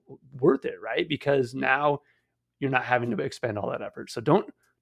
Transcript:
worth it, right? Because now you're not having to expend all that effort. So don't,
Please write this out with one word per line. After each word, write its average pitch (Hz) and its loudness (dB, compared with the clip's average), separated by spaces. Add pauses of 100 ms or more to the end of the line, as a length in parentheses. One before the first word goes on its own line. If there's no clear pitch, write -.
(380)
worth 135 4
it, 95 -6
right? 120 -2
Because 139 0
now 135 2 (600)
you're 135 -2
not 127 0
having 120 2
to 101 -2
expend 107 -4
all 117 -4
that 113 -6
effort. - -12
So 120 -6
don't, 147 4 (360)